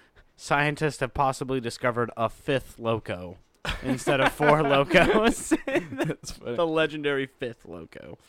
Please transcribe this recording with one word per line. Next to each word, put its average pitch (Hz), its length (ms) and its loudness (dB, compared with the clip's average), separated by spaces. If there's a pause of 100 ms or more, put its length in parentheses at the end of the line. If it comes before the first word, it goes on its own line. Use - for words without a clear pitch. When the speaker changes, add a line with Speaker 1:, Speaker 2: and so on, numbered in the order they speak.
(360)
Speaker 1:
"Scientists 147 640 0
have 131 140 -2
possibly 135 480 0
discovered 117 520 -2
a 113 140 0
fifth - 500 -4
loco 101 600 -4 (440)
instead 131 380 0
of 269 120 4
four 151 300 4
Speaker 2:
<laughs> 143 60 2
Speaker 1:
locos." 170 920 4
<laughs> - 60 -16
Speaker 2:
That's 262 640 -4
funny. - 240 -8
Speaker 1:
The 170 100 0
legendary 147 580 0
fifth 123 400 -10
loco. 85 540 -16 (100)